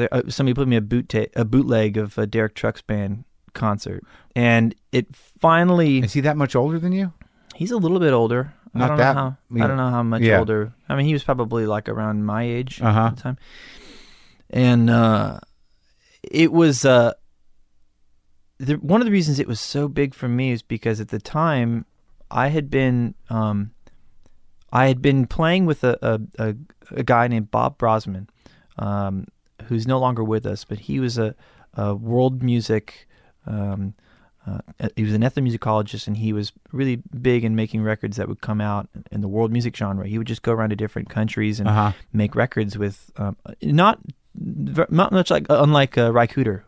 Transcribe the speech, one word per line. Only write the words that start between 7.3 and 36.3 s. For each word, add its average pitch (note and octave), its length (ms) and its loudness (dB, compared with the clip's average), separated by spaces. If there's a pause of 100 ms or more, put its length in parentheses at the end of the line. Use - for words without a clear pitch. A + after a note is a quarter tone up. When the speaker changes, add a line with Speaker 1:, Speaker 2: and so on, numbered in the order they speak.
Speaker 1:
He's F#3+ 160 -6
a B3 60 -2
little F3+ 220 2
bit D#3+ 120 4
older. A#2+ 420 2 (220)
I A2+ 40 -2
Speaker 2:
Not B2 100 2
Speaker 1:
don't D3+ 80 0
Speaker 2:
that, C3+ 180 4
Speaker 1:
know C3+ 60 0
how, C3+ 160 -4 (180)
Speaker 2:
yeah. A#2 80 2
Speaker 1:
I - 40 2
don't C3+ 100 0
know B2+ 120 0
how A#2+ 140 0
much A2+ 200 0
Speaker 2:
Yeah. A2 160 6
Speaker 1:
older. G#2+ 340 0 (160)
I C#3 80 -2
mean, C#3 80 2
he D#3 80 2
was C#3+ 100 -2
probably, A#2 420 -2
like, G#2+ 220 -2
around G#2+ 380 -2
my G#2+ 180 -2
age B2 380 -6
Speaker 2:
Uh-huh. A2 260 4
Speaker 1:
at A2+ 80 -2
the - 60 -16
time. B2+ 160 -6 (1120)
And, A#2+ 400 4
uh, A2 500 2 (880)
it D#3+ 220 4
was, D#3 320 4
uh, B2 300 6 (1500)
the, C#3 160 -2
one F3+ 260 2
of B3 40 2
the A3 60 0
reasons D3+ 280 2
it - 80 -2
was A2+ 140 -6
so D3 260 -4
big C#3+ 260 -2
for - 140 -8
me B2+ 240 0
is A#2 100 -4
because A2+ 380 -4
at G#2+ 100 -8
the A2 100 -6
time B2+ 640 -2 (460)
I C3 180 0
had D3+ 200 -2
been, B2+ 440 0 (160)
um, G#2+ 420 -2 (1000)
I B2+ 160 4
had B2+ 140 2
been C3+ 260 4
playing F3 380 2
with D#3 180 0
a, B2 180 2
a, A2+ 180 0 (300)
a, G#2+ 60 -4 (360)
a C3 120 -4
guy A#2+ 240 4
named A2+ 240 -2
Bob A#2+ 260 0
Brosman, G#2 500 -2 (500)
um, G2+ 480 -4 (400)
who's A2+ 220 -4
no C3 120 2
longer B2 240 0
with A2 220 -2
us, G2+ 200 -6
but G#2 140 -10
he C3+ 200 -6
was B2 180 -2
a, A2 180 -2 (400)
a G#2 200 -4
world B2 480 -2
music, A2+ 640 -2 (380)
um, G2+ 480 -6 (540)
uh, - 480 -10
he A2 80 -2
was G#2+ 100 0
an G#2+ 80 0
ethnomusicologist, A2+ 840 -2
and G#2 100 -4
he A2 160 -2